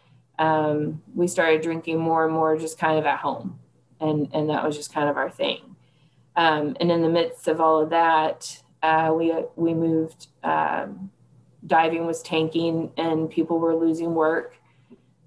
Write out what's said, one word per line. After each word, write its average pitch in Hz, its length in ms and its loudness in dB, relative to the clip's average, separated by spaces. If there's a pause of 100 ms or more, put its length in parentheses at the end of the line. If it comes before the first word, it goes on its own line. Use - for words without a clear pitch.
(380)
um, 156 640 0 (140)
we 175 120 0
started 160 340 2
drinking 160 380 -4
more 160 260 2
and 160 80 0
more 160 240 2
just 156 200 -8
kind 160 220 2
of 156 60 -2
at 143 140 0
home. 131 400 -8 (400)
And, 151 340 -2
and 156 160 -2
that 151 140 -2
was 151 140 -2
just - 160 -14
kind 147 160 0
of 143 80 -2
our 135 120 -4
thing. - 460 -6 (600)
Um, 151 440 2
and 170 120 2
in 165 100 2
the 160 80 2
midst 165 380 0
of 160 120 0
all 160 220 4
of 156 80 0
that, 160 720 0 (200)
uh, 160 340 4
we, 165 180 0 (220)
we 165 180 0
moved, 160 540 -2 (160)
um, 156 680 -4 (540)
diving 165 420 2
was 165 160 -4
tanking 165 760 -2
and 160 320 -2
people 165 300 0
were 165 160 2
losing 165 400 0
work, 160 400 0 (720)